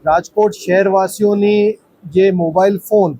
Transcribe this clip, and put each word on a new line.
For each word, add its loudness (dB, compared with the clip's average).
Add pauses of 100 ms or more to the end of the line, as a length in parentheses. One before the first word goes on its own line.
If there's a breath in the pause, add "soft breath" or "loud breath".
રાજકોટ 0
શહેરવાસીઓની 0 (340)
જે 2
મોબાઈલ 0
ફોન 0